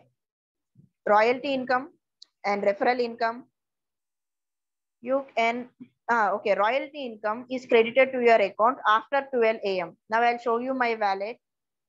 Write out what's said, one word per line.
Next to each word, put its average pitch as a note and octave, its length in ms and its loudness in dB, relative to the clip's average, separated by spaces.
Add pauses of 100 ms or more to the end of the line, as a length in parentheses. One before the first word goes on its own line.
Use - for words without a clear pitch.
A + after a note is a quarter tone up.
(1080)
royalty A#3+ 460 2
income C4 380 -4 (540)
and G3+ 180 -2
referral A#3+ 360 0
income, A#3 460 -4 (1600)
you C4 220 -2 (120)
can, A#3 320 -2 (420)
ah, G#3+ 220 2
okay, G#3 220 0
royalty C4+ 500 -2
income A3 460 -8
is B3 160 -8
credited A#3+ 460 4
to B3+ 80 -4
your A#3 200 6
account G#3 460 0
after C4+ 460 0
twelve A3+ 320 2
A F#3+ 160 -2
M. F3 160 -8 (120)
Now A3+ 140 0
I'll A#3+ 160 2
show A#3 200 -2
you B3+ 140 -4
my A#3+ 220 0
wallet. G#3 440 -4 (500)